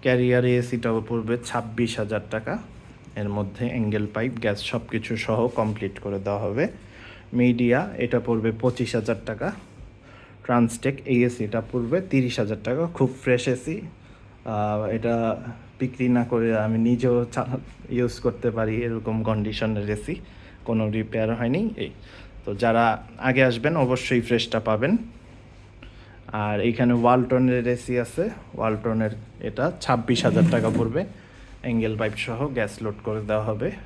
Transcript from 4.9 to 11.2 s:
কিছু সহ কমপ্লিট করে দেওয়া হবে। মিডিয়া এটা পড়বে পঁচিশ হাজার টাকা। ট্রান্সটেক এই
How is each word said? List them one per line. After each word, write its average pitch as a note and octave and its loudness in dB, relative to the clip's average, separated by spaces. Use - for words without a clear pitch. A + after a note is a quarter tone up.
কিছু A2 -4
সহ A2+ 0
কমপ্লিট G#2+ -2
করে G2+ -4
দেওয়া G2+ -2
হবে। A2 0
মিডিয়া B2 4
এটা B2 0
পড়বে A2+ 0
পঁচিশ A#2+ 0
হাজার A2+ 0
টাকা। B2 -4
ট্রান্সটেক A#2+ 2
এই B2 4